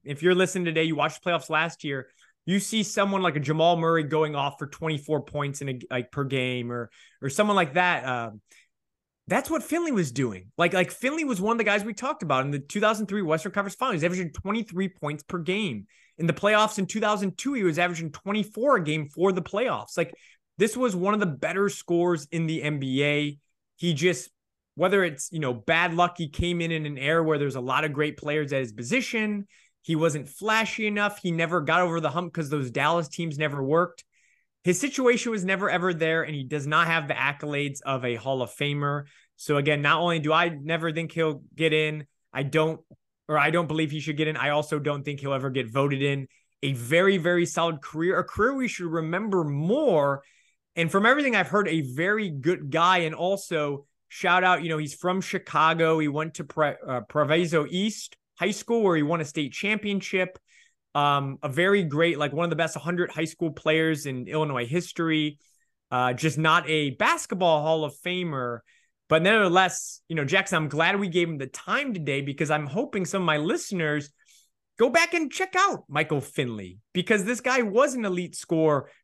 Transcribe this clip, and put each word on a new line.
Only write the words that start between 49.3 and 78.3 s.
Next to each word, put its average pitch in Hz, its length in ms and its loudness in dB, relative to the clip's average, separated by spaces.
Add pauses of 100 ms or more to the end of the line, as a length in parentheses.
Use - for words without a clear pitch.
more. 151 760 2 (520)
And 165 160 0
from 196 140 4
everything 262 320 4
I've 180 100 2
heard, 190 200 2
a 160 140 0
very 175 480 -2
good 147 400 -2
guy, 170 300 4
and 156 160 -2
also 151 720 -2 (240)
shout 180 340 2
out, 180 180 4
you 165 80 -4
know, 156 80 0
he's 151 160 -4
from 185 280 -2
Chicago. 160 800 2
He 151 100 0
went 151 240 -4
to 165 100 -10
Pre-, 147 320 0 (100)
uh, 127 220 -4
Proviso 156 600 2
East 196 480 -4 (200)
High 185 140 0
School 233 320 0
where 180 140 6
he 147 60 4
won 160 180 0
a 147 40 -4
state 143 280 -6
championship. 202 840 -2 (580)
Um, 143 480 2
a 147 60 -4
very 180 340 2
great, 156 340 2
like, 147 160 -2
one 165 120 0
of 170 40 -2
the 160 60 0
best 160 200 -2
hundred 170 360 -2
high 160 140 -2
school 160 260 -4
players 160 560 0
in 127 200 -6
Illinois 139 380 -2
history. 156 720 -2 (540)
Uh, 123 220 2
just 147 260 0
not 160 280 4
a 151 240 0
basketball 185 720 2
Hall 156 220 2
of 143 100 -4 (100)
Famer, 147 580 -4 (460)
but 160 140 6
nevertheless, 185 840 2
you 165 80 -6
know, 147 100 0
Jackson, 185 320 2
I'm 156 100 0
glad 165 320 2
we 196 100 -2
gave 170 200 0
him 156 80 -6
the 135 80 -6
time 240 480 -4
today 143 280 -2
because 139 280 -4
I'm 151 160 0
hoping 190 400 -4
some 196 160 -2
of 175 60 0
my 151 100 2
listeners 156 720 -2 (720)
go 247 100 4
back 339 240 2
and 320 180 -2
check 381 240 -4
out 370 320 2
Michael 147 340 0
Finley 104 580 -6 (140)
because 185 300 2
this 240 180 -4
guy 254 200 0
was 240 320 2
an 240 120 -4
elite 180 300 -4